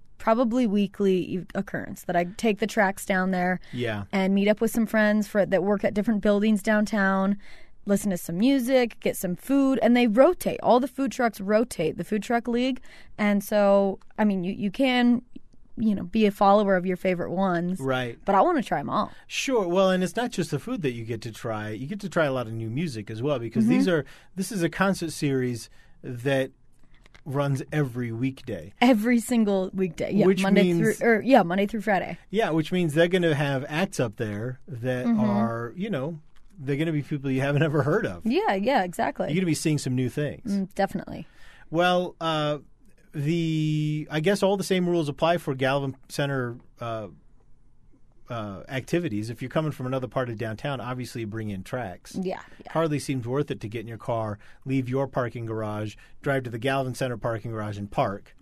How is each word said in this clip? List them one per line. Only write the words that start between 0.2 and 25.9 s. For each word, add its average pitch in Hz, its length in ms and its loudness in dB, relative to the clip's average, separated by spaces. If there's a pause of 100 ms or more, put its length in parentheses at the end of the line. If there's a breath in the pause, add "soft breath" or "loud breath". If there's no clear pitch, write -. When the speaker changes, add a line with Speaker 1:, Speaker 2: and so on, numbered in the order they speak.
Speaker 1:
weekly 196 500 2 (200)
e-, 170 180 -6
occurrence - 480 -6
that 175 140 -2
I 175 80 2 (120)
take 220 220 0
the 220 80 -2
tracks 196 400 0
down 190 240 0
there 180 300 0 (120)
Speaker 2:
Yeah. 110 400 -4
Speaker 1:
and 190 220 2
meet 196 140 4
up 208 120 2
with 220 100 2
some 226 160 0
friends 214 420 2
for, 196 180 2
that 180 160 2
work 202 220 0
at - 100 0
different 208 280 0
buildings 208 400 4
downtown, 202 760 2 (480 soft breath)
listen 202 240 2
to 180 80 -2
some 170 180 -6
music, 254 640 2
get - 160 0
some 180 200 -4
food, 269 440 2
and 240 160 6
they 240 120 6
rotate. 262 540 4
All 233 180 6
the 277 80 -2
food 269 240 -4
trucks 233 280 -2
rotate, 202 560 0
the 170 80 -6
Food 214 180 -2
Truck 233 260 -2
League. 247 320 0 (360 loud breath)
And 208 260 2
so, 101 560 4 (200)
I 214 60 4
mean, 190 200 2
you, 185 80 -2
you 202 200 -2
can, 247 500 4 (540)
you 214 180 2
know, 185 80 -4
be 208 240 2
a 196 60 4
follower 202 420 6
of 180 100 2
your 185 120 0
favorite 180 340 -2
ones. 180 480 0
Speaker 2:
Right. 127 460 -2
Speaker 1:
But 196 100 4
I 190 80 8
wanna 302 220 4
try 156 160 -2
'em - 100 -6
all. - 220 -2 (160 loud breath)
Speaker 2:
Sure. 220 400 0
Well, 190 220 4
and 185 120 2
it's 180 140 -4
not 240 160 -2
just - 180 -4
the 143 80 -2
food 226 240 -6
that 131 100 0
you 117 120 -8
get 113 180 -6
to 117 100 -8
try. 107 380 -6
You 110 160 -8
get 202 140 -8
to 196 80 -8
try 156 180 0
a 135 60 0
lot 123 160 -4
of 110 40 -10
new 113 160 -6
music 120 400 -4
as 110 140 -8
well, 143 160 0
because 113 260 0
Speaker 1:
Mm-hmm. 240 80 4
Speaker 2:
these 254 160 4
are, 165 160 2 (300 loud breath)
this 190 160 -6
is 185 140 -2
a 165 40 0
concert 180 440 0
series 127 580 -2 (320 soft breath)